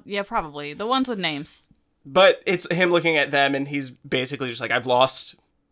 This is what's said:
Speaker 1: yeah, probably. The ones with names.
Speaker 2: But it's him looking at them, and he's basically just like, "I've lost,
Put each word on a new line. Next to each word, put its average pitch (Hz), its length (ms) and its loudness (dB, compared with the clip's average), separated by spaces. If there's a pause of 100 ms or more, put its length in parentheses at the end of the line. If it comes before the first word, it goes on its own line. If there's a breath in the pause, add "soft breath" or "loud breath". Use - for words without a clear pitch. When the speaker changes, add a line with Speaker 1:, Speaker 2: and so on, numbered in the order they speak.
Speaker 1:
yeah, 202 180 -6
probably. 147 500 -8
The 202 140 -8
ones 262 200 0
with 233 120 -6
names. 156 460 -6 (400)
Speaker 2:
But 180 400 6
it's 185 260 -2
him 175 200 2
looking 165 260 2
at 143 140 2
them, 139 240 2
and 139 120 -4
he's 139 240 -8
basically 135 580 -6
just 117 120 -10
like, 117 100 -4
"I've 120 160 -2
lost, 127 480 2 (360)